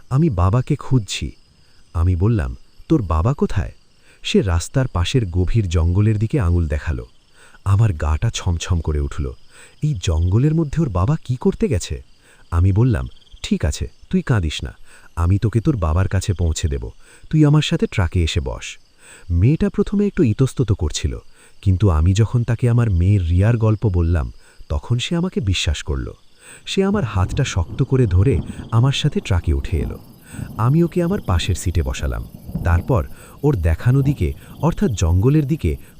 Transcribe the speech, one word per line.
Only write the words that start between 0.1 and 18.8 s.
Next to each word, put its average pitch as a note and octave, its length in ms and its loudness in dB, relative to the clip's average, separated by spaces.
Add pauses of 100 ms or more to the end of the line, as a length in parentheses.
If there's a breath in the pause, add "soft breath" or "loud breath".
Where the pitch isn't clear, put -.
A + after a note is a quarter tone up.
আমি D3 200 2
বাবাকে G2+ 460 2
খুঁজছি।" - 540 -2 (640 soft breath)
আমি F2 220 2
বললাম, F2 400 0 (320)
"তোর D#3 140 2
বাবা E2 320 0
কোথায়?" - 380 -2 (500 soft breath)
সে G3+ 200 2
রাস্তার G2+ 460 0
পাশের G#2 380 0
গভীর F2+ 420 0
জঙ্গলের F2+ 500 2
দিকে A2+ 220 0
আঙুল E2+ 280 2
দেখালো। C#2+ 380 -4 (580 loud breath)
আমার G2 280 4
গাটা D#2 380 -2
ছমছম F2 500 -2
করে D2+ 200 -2
উঠল। C#2 320 -6 (500 loud breath)
এই D3+ 200 0
জঙ্গলের F2+ 520 2
মধ্যে D#3+ 280 0
ওর D#3 60 0
বাবা G2 360 0
কি - 120 -4
করতে G3+ 320 0
গেছে? E2 340 -4 (480 soft breath)
আমি F2 220 4
বললাম, F#2+ 360 2 (340)
"ঠিক - 220 -2
আছে, - 240 -2 (220)
তুই F#3 120 0
কাঁদিস F#2+ 420 0
না, A#1+ 120 -10 (400 loud breath)
আমি F2 220 2
তোকে A2 220 0
তোর C#3+ 160 0
বাবার F2 320 0
কাছে G2 240 -2
পৌঁছে D#2+ 360 0
দেব, B1 220 -4 (400 loud breath)
তুই D#3 140 4
আমার D3 180 6
সাথে F3 240 -2
ট্রাকে F2 380 0
এসে - 160 -2
বস।" - 380 -10 (520 loud breath)